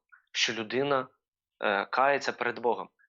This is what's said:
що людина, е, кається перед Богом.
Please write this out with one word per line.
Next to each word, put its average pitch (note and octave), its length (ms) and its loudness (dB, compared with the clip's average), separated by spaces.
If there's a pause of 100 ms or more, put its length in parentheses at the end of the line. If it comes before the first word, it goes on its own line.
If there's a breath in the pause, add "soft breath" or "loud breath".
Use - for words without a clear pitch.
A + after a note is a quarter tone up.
(320 soft breath)
що - 220 0
людина, B2+ 540 0 (520)
е, G2+ 260 0
кається C3 460 2
перед A#2 280 -4
Богом. A2 300 -2 (200)